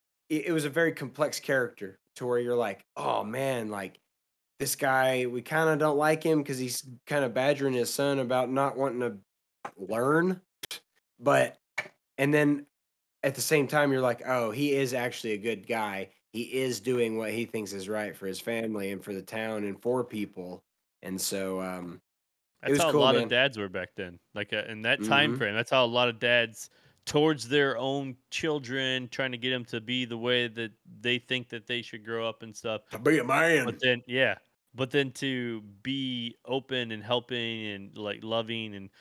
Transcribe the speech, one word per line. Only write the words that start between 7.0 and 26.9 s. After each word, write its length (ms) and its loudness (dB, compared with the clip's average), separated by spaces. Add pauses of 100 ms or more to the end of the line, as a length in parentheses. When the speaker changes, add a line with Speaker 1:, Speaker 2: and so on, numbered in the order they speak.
Speaker 1:
kinda 240 2
badgering 440 2
his 180 2
son 280 2
about 300 2
not 280 2
wanting 220 0
to 180 -2 (600)
learn," 640 2 (800)
but, 380 4 (600)
and 160 4
then 320 4 (580)
at 120 0
the 60 -4
same 260 4
time, 240 4
you're 100 2
like, 240 2
"Oh, 260 2
he 220 2
is 200 2
actually 400 -4
a 40 -2
good 300 -4
guy. 420 -4 (220)
He 100 -4 (120)
is 260 -2
doing 380 0
what 140 -4
he 140 -2
thinks 280 -6
is 140 -8
right 280 -4
for 120 -10
his 120 -6
family 520 -4
and 120 -10
for 100 -8
the 80 -6
town 420 -6
and 180 -6
for 220 2
people," 600 -8 (380)
and 180 -6
so, 420 -2
um, 400 -8 (640)
it 60 4
Speaker 2:
That's 20 6
Speaker 1:
was 100 4
Speaker 2:
how 60 4
a 20 4
Speaker 1:
cool, 140 6
Speaker 2:
lot 100 6
of 120 0
Speaker 1:
man. 0 -
Speaker 2:
dads 300 2
were 100 -4
back 280 -6
then. 220 -8 (160)
Like, 180 -6
uh, 160 0
in 140 -10
that 200 2
time 300 4
Speaker 1:
Mm-hmm. 20 -4
Speaker 2:
frame, 200 0
that's 160 0
how 140 6
a 20 4
lot 220 2
of 100 -4
dads 520 2 (340)